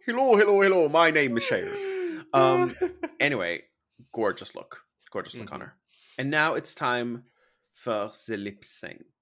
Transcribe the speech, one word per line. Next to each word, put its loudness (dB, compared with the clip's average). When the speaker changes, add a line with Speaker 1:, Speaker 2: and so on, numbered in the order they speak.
Speaker 1:
Hello, 4
hello, 6
hello. 4
My 4
name 2
is -2
Cher. -2
Speaker 2:
<laughs> -8
Speaker 1:
Um, 4
anyway, -2
gorgeous -4
look. -18
Gorgeous -10
look -14
Speaker 2:
Mm-hmm. -16
Speaker 1:
on -12
her. -18
And -4
now 0
it's -8
time -4
for -6
the -6
lip -12
sync. -18